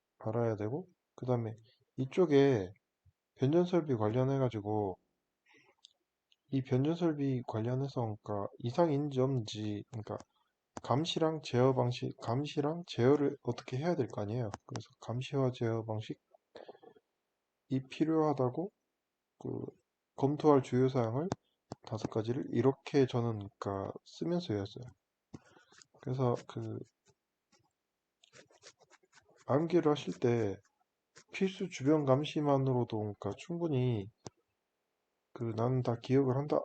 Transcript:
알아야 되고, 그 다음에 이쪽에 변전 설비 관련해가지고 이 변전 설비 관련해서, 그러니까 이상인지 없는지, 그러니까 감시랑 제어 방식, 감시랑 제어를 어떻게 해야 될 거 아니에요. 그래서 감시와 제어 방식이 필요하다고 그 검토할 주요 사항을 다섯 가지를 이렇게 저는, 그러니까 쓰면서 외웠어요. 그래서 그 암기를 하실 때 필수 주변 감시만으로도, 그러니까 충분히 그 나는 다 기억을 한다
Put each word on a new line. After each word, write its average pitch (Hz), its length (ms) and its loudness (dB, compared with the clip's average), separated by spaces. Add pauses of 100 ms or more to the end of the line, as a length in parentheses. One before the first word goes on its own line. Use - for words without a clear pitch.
(200)
알아야 113 360 0
되고, 117 320 -6 (260)
그 123 120 -12
다음에 117 280 -2 (440)
이쪽에 139 720 4 (640)
변전 160 320 4
설비 156 280 2
관련해가지고 107 1000 0 (1600)
이 135 100 0
변전 135 320 2
설비 143 520 0
관련해서, 120 760 -2
그러니까 104 260 -4 (120)
이상인지 139 600 0
없는지, 107 680 -2
그러니까 104 260 -8 (680)
감시랑 160 600 0
제어 127 320 4
방식, 123 480 -2
감시랑 147 640 -2
제어를 139 560 4
어떻게 - 340 -6
해야 170 200 0
될 120 120 0
거 - 140 -6
아니에요. 107 280 -4 (160)
그래서 117 220 -10 (120)
감시와 131 520 -2
제어 113 320 -2
방식이 110 320 -6 (1700)
필요하다고 151 800 0 (680)
그 - 260 -6 (500)
검토할 143 460 4
주요 127 260 2
사항을 131 400 0 (580)
다섯 - 220 -6
가지를 113 440 -2
이렇게 131 520 2
저는, 117 440 -2 (100)
그러니까 98 340 -4 (140)
쓰면서 170 480 -4
외웠어요. 104 300 -6 (1160)
그래서 127 360 0 (100)
그 113 320 -10 (2750)
암기를 156 440 2
하실 143 300 -2
때 113 360 2 (760)
필수 190 360 -2
주변 147 360 2
감시만으로도, 135 920 2
그러니까 104 380 -4
충분히 127 720 -2 (1200)
그 113 240 -4
나는 123 260 0
다 120 180 0
기억을 131 360 2
한다 147 280 0